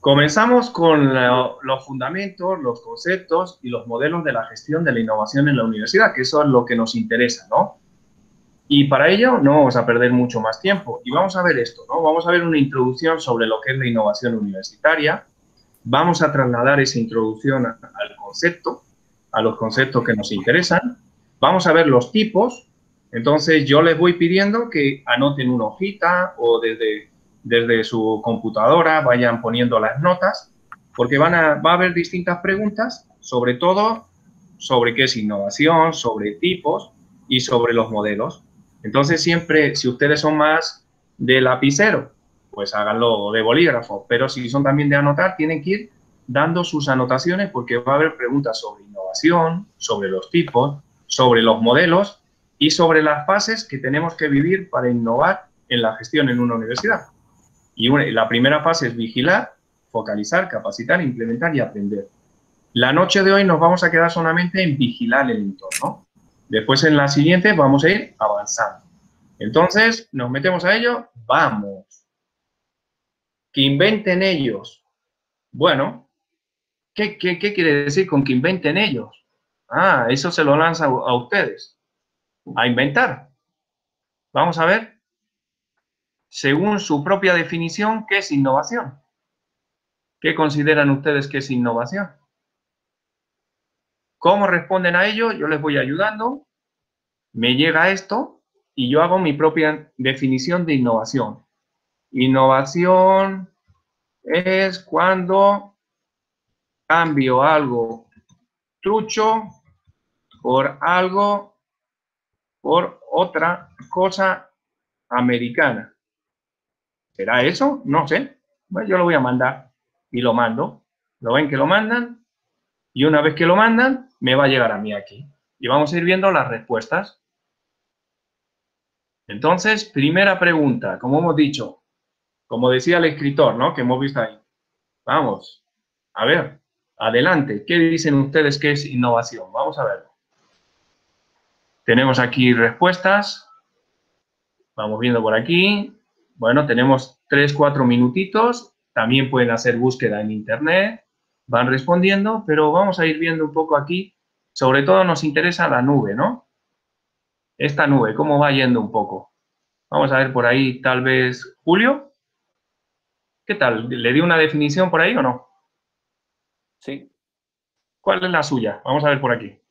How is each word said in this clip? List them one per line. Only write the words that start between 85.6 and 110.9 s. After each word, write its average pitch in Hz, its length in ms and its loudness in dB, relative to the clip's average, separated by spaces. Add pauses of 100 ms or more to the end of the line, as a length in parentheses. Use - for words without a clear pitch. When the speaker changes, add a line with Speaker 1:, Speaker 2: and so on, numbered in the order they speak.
Speaker 1:
según 175 500 0
su 147 240 -4
propia 190 320 2
definición, 175 720 -4
¿qué 196 80 0
es 196 140 -6
innovación? 139 680 -2 (1200)
¿Qué 156 140 -2
consideran 147 560 2
ustedes 139 380 -2
que 143 100 -8
es 135 140 -8
innovación? 123 580 -4 (2000)
¿Cómo 196 300 2
responden 175 500 0
a 190 100 2
ello? 220 240 -2
Yo 151 160 -6
les 151 140 -2
voy 147 160 -2
ayudando. 214 680 -4 (840)
Me 120 240 0
llega 160 340 2
esto 202 520 -6 (340)
y 123 140 -4
yo 147 120 4
hago 175 160 2
mi 165 140 0
propia 151 640 -2
definición 131 720 -2
de 160 80 -2
innovación. 117 720 -2 (680)
Innovación 180 1400 2 (720)
es 185 560 -2
cuando 190 1000 0 (1080)
cambio 143 580 2
algo 123 640 -2 (720)
trucho 220 640 -2 (1000)
por 131 400 -2
algo, 190 760 -2 (1040)